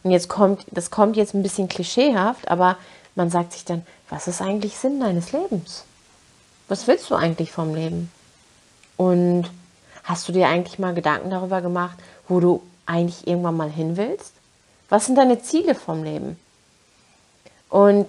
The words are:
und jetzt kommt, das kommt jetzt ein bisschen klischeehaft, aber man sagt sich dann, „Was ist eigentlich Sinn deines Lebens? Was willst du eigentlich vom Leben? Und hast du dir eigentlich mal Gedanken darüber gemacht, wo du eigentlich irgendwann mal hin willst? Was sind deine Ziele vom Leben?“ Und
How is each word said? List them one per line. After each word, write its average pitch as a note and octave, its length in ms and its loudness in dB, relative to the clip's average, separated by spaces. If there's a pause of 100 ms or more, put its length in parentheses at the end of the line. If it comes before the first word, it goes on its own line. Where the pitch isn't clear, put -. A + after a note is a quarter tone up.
und F#3 80 2
jetzt F3 160 4
kommt, G3 440 2
das F3 200 -8
kommt G#3+ 240 2
jetzt G#3 180 0
ein G3 100 0
bisschen F#3+ 260 -4
klischeehaft, A3+ 800 0
aber F3 260 4 (400)
man E3+ 140 0
sagt F3 240 -2
sich - 100 -18
dann, E3+ 220 -6 (240)
„Was - 180 -10
ist F3 140 -6
eigentlich G#3 360 -4
Sinn C#4 220 -2
deines F3+ 320 -2
Lebens? C4+ 540 -6 (840)
Was G3 200 -6
willst C#4 220 2
du - 60 0
eigentlich E3 380 -2
vom D#3+ 220 -4
Leben? E3+ 360 -6 (880)
Und F3 520 2 (540)
hast - 240 -4
du F3 60 -6
dir F3+ 160 4
eigentlich F3 300 -2
mal F#3 140 -2
Gedanken D#3 360 -2
darüber F#3 320 -4
gemacht, F3 360 -4 (300)
wo F3+ 140 2
du F3 200 4 (240)
eigentlich E3+ 400 -2
irgendwann F3 300 -2
mal D#3 140 -2
hin D#3+ 260 -4
willst? B3 380 -6 (560)
Was G#3+ 160 4
sind B3+ 100 2
deine B3+ 260 6
Ziele E4 340 0
vom D#3+ 280 -6
Leben?“ D3+ 340 -8 (1300)
Und G3+ 420 6